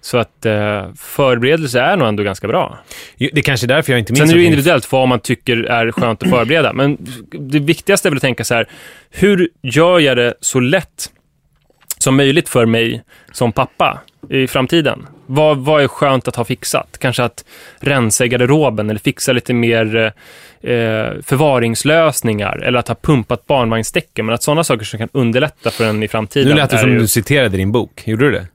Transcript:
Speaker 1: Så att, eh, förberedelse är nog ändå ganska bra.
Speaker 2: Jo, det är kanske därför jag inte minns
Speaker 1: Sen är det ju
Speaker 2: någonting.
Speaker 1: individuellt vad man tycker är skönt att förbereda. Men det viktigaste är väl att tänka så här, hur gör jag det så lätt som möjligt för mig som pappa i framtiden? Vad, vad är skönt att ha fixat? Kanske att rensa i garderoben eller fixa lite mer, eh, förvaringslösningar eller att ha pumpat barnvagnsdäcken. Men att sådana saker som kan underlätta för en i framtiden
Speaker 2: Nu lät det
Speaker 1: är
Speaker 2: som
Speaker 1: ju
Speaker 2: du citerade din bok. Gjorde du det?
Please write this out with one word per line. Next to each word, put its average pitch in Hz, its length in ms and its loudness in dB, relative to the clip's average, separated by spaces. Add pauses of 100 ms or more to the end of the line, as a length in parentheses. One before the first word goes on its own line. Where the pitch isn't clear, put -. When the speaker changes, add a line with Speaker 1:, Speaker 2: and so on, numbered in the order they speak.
Speaker 1:
Så - 160 -4
att, - 280 -4
eh, 104 380 -2 (140)
förberedelse 127 840 0
är 180 160 2
nog 131 100 2
ändå 104 160 -2
ganska 98 240 -6
bra. 147 320 -4 (380)
Speaker 2:
Jo, 131 160 -2
det 151 60 0
är - 40 -4
kanske 123 240 -2
därför 139 260 0
jag 120 60 2
inte 110 140 -4
minns 135 60 4
Speaker 1:
Sen 151 100 6
är 165 40 6
det 170 60 6
ju 175 40 6
Speaker 2:
någonting. 165 100 4
Speaker 1:
individuellt 143 380 2
vad 131 160 2
man 123 120 2
tycker 123 380 -2
är 117 340 -2
skönt 113 320 -2
att 185 60 0
förbereda. 127 440 2
Men 143 240 0 (340)
det 147 280 -4
viktigaste 170 480 0
är - 20 2
väl 143 80 -2
att - 40 -4
tänka 120 220 -2
så - 100 -2
här, 113 140 0 (440)
hur 185 380 2 (120)
gör 160 380 2
jag 135 180 2
det 120 220 0
så - 200 -2
lätt 143 500 -2 (880)
som 131 180 0
möjligt 139 340 2
för 120 160 2
mig 117 380 0 (280)
som 117 200 -2
pappa - 480 -2 (300)
i 131 180 0
framtiden? 139 600 -2 (180)
Vad, 151 320 2
vad 147 260 2
är 135 40 2
skönt 135 400 0
att 123 80 -6
ha 117 100 -4
fixat? - 540 -6
Kanske 123 240 -2
att - 220 -6 (340)
rensa 127 460 0
i - 40 0
garderoben 123 600 2
eller 107 100 -4
fixa - 340 -2
lite 123 200 -2
mer, 113 600 0 (480)
eh, 113 480 -2 (140)
förvaringslösningar 131 1400 0
eller 123 160 0
att - 80 -6
ha 113 140 -2
pumpat 123 460 -2
barnvagnsdäcken. 113 760 -2
Men 110 100 -2
att 113 80 -6
sådana 151 200 0
saker 113 220 -2
som 107 140 -10
kan 113 120 -6
underlätta 123 600 0
för 117 140 -2
en 107 180 0
i 104 40 -4
framtiden 113 420 0
Speaker 2:
Nu 147 60 4
lät 143 140 2
det 120 60 0
Speaker 1:
är 113 60 2
Speaker 2:
som 107 100 2
Speaker 1:
ju 113 80 2
Speaker 2:
du 113 80 0
citerade 117 500 0
din 95 140 0
bok. - 360 -4
Gjorde 110 180 0
du 143 60 2
det? 90 240 -6